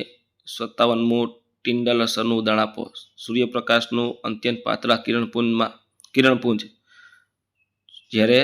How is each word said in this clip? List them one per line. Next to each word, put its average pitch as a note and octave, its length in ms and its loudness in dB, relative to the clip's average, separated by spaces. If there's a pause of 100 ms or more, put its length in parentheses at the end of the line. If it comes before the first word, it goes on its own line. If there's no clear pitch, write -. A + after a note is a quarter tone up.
(480)
સત્તાવનમું, A#2 800 0 (400)
ટિન્ડલ A#2+ 360 0
અસરનું A2+ 360 -2
ઉદાહરણ A2 220 0
આપો. G#2+ 240 -2 (340)
સૂર્યપ્રકાશનું A#2+ 920 -2 (140)
અત્યંત A#2 400 -4
પાતળા A2+ 320 0
કિરણપુંજમાં, A2+ 760 -2 (400)
કિરણપુંજ B2 500 2 (1500)
જ્યારે A2+ 320 4